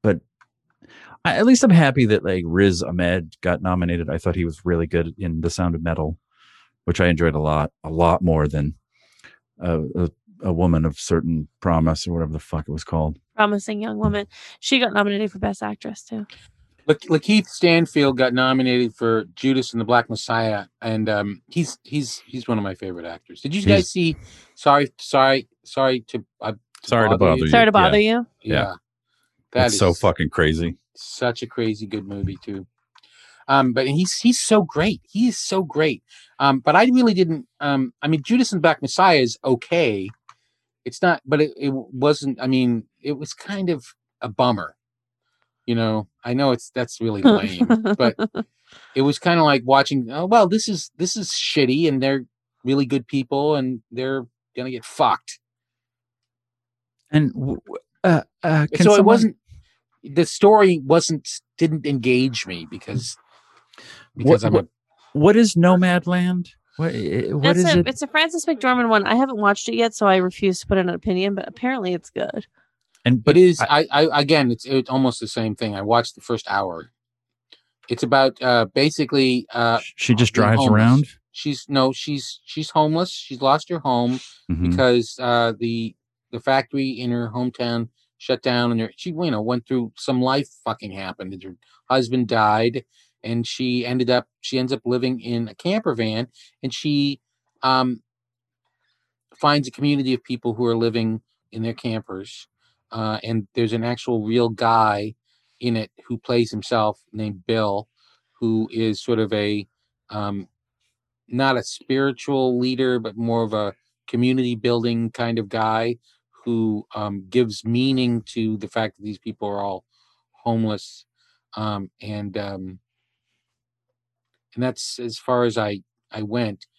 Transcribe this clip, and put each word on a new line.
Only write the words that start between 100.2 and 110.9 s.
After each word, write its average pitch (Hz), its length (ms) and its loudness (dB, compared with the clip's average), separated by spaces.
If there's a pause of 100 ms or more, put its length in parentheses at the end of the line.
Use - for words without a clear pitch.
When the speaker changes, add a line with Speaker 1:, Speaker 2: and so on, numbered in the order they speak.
Speaker 3:
people 120 300 -6
who 120 120 -2
are 117 120 0
living 113 440 -2 (300)
in 113 120 -8
their 117 100 -6
campers. 107 760 -10 (440)
Uh, 107 320 -6
and 110 320 -4
there's 117 180 0
an 113 120 -4
actual 117 400 -4
real 117 240 0
guy 110 640 0 (460)
in 120 160 -2
it 107 140 -8 (160)
who 117 100 -6
plays 120 340 -2
himself 107 480 -2 (140)
named 107 340 -10
Bill, 107 400 -2 (540)
who 113 320 -2
is 113 280 -2
sort 113 180 -2
of 104 120 -2
a, 104 340 -2 (440)
um, 101 380 -8 (800)